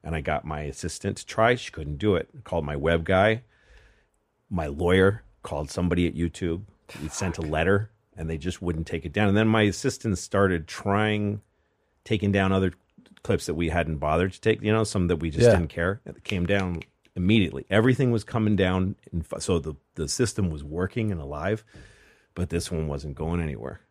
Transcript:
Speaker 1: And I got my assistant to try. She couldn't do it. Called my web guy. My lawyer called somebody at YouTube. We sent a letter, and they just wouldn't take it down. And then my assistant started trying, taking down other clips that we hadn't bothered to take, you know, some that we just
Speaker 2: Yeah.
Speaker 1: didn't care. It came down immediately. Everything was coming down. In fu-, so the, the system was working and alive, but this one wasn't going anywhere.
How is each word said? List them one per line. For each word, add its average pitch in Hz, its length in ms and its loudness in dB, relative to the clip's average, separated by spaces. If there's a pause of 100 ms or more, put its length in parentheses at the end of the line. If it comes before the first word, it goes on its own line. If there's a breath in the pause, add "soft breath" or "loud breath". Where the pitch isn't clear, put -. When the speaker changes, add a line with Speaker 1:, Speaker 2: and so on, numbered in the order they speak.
Speaker 1:
And 80 120 -6
I 78 60 -2
got 76 240 -4
my 76 160 -6
assistant 80 560 -8
to - 80 -14
try. 117 300 2
She - 160 -12
couldn't 73 260 -8
do 101 180 4
it. - 140 -2 (140)
Called 82 220 -4
my 73 100 -4
web 82 300 2
guy. 107 380 4 (1040 soft breath)
My 82 180 -4
lawyer 92 560 2 (200)
called 76 260 -6
somebody 87 380 0
at 80 80 -4
YouTube. 85 460 -4 (400)
We 78 80 -8
sent 90 280 -6
a 87 40 -8
letter, 82 500 2 (260)
and 82 120 -8
they 80 80 -4
just 82 240 -6
wouldn't 82 260 -4
take - 180 -6
it - 80 -8
down. 104 160 2
And 98 80 4
then 110 100 4
my 110 160 4
assistant 104 540 -2
started 92 500 2
trying, 104 760 0 (600)
taking 104 280 0
down 98 200 4
other 95 220 2 (500)
clips 95 220 0
that 82 80 -2
we 82 160 0
hadn't 80 280 0
bothered 80 360 0
to - 80 -20
take, 110 220 2
you 107 100 2
know, 110 100 2
some 95 240 0
that 85 100 0
we 80 120 -4
just 110 160 4
Speaker 2:
Yeah. 117 100 10
Speaker 1:
didn't 82 140 0
care. 87 360 -2
It - 180 -16
came 87 240 -2
down 92 340 0 (340)
immediately. 92 540 2
Everything 123 420 4
was 113 120 0
coming 107 320 0
down. 92 400 2 (180)
In 85 80 -2
fu-, - 180 -8
so 87 200 0
the, 73 160 -8 (180)
the 78 140 -6
system 104 420 -2
was 73 140 -8
working 95 480 -4
and 82 100 -6
alive, 73 420 -6 (680 loud breath)
but 90 160 -4
this 85 220 -4
one 80 160 -4
wasn't 71 280 -6
going 82 240 -2
anywhere. 69 500 -8